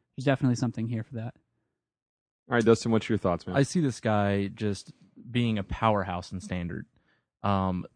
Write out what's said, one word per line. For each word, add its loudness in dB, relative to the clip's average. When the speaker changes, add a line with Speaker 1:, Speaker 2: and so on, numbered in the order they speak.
Speaker 1:
There's -10
definitely 2
something -4
here -4
for -14
that. -10
Speaker 2:
All 2
right, 4
Dustin, 6
what's 2
your 2
thoughts, 0
man? -4
Speaker 3:
I 6
see 0
this 0
guy 0
just -6
being 0
a -2
powerhouse -2
in -8
Standard. -8
Um, 0